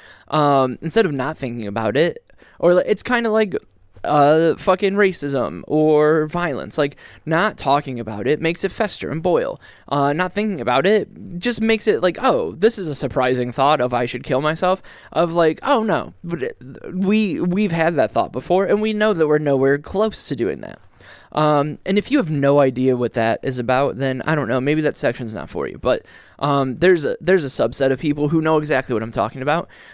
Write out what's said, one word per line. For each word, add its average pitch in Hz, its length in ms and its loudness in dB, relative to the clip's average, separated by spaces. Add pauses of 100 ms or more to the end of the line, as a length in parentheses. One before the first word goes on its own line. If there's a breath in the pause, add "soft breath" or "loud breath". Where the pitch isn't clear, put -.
(280 loud breath)
um, 139 540 2
instead 208 240 0
of 160 80 -4
not 139 240 -4
thinking 120 280 -8
about 107 300 -2
it, 160 260 0 (380 soft breath)
or, 180 140 4
like, 180 160 2
it's 214 140 -2
kinda 233 260 -2
like, 214 260 0 (480)
uh, 151 520 4
fucking 190 380 0
racism 139 760 0
or 156 600 4
violence. 147 500 -6
Like, 143 200 -2 (280 loud breath)
not 170 320 0
talking 139 420 -2
about 107 280 -6
it 143 140 0
makes 165 220 -2
it 190 80 -2
fester - 400 -4
and 160 100 -6
boil. 143 400 0 (280 loud breath)
Uh, 143 220 0
not 180 220 -2
thinking 208 260 -2
about 123 280 2
it 202 200 2 (300)
just 220 240 -4
makes 220 260 0
it 151 140 2
like, 180 180 0
"Oh, 120 380 0
this 214 220 0
is 185 80 -6
a 147 80 -4
surprising 127 560 -2
thought 139 280 2
of 123 140 0
I 123 140 0
should 120 160 -10
kill 135 180 -2
myself," 160 400 0 (320 loud breath)
of, 165 200 0
like, 165 280 2
"Oh, 247 220 2
no." 175 300 -2 (100)
But 170 200 -6
it, - 140 -6 (360)
we, 190 480 0
we've 180 300 0
had 165 240 0
that 123 160 2
thought 107 200 0
before, 180 340 0
and 208 160 2
we 220 120 0
know 214 200 2
that 165 140 2
we're 151 100 4
nowhere 139 400 2
close 202 520 -4
to 143 60 -6
doing 87 260 -2
that. - 180 -16 (540 loud breath)
Um, 151 520 0
and 196 120 0
if 202 140 -2
you 185 60 4
have 151 120 0
no 143 300 4
idea 131 380 2
what 120 160 -2
that 113 300 0
is 127 160 -4
about, 127 380 0
then 131 280 -4
I 160 100 0
don't 143 120 -2
know, 123 120 0
maybe 147 220 0
that 151 160 -2
section's 120 360 -4
not 78 160 -10
for 71 180 -6
you. 50 100 -12
But, - 280 -2 (340 loud breath)
um, 139 360 0
there's 170 300 4
a, 107 160 -2
there's 170 240 2
a - 20 -4
subset 131 440 0
of 135 80 -2
people 147 300 0
who 160 120 2
know 156 160 2
exactly 147 360 -2
what 110 100 -2
I'm 110 80 -8
talking 110 300 -2
about, 147 280 -2 (240 loud breath)